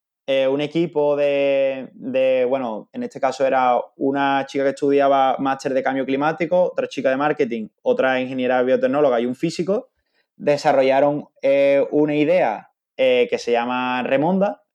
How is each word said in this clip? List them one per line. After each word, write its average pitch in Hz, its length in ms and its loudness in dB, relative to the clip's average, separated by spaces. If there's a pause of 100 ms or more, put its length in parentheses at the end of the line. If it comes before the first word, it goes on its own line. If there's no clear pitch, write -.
(260)
eh, 135 220 0
un 135 140 0
equipo 147 540 -2
de, 139 760 0
de, 131 520 0
bueno, 123 480 -4
en 123 100 -10
este 123 160 -12
caso 131 260 -2
era 127 320 2 (180)
una 139 520 0
chica 139 160 -4
que 139 80 0
estudiaba 139 680 2
máster 135 380 -4
de 127 80 -2
cambio 135 220 -2
climático, 156 640 0
otra 127 160 -4
chica 131 240 -2
de 131 60 0
marketing, 131 500 -2 (160)
otra 127 360 2
ingeniera 127 440 0
biotecnóloga 127 560 2
y 120 80 0
un 123 80 -4
físico, 185 540 -4 (520)
desarrollaron, 139 840 2 (160)
eh, 139 480 2
una 147 240 2
idea, 147 560 0 (260)
eh, 127 320 2
que 123 80 -2
se 117 140 -4
llama 127 500 -2
Remonda. 185 600 -2 (120)